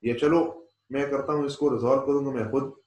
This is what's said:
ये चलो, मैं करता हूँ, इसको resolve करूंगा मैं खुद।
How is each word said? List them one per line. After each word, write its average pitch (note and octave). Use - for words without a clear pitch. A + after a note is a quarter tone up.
ये A#2
चलो, D#3+
मैं C#3
करता C#3
हूँ, D3
इसको C#3
resolve B2+
करूंगा C#3
मैं A2+
खुद। C3+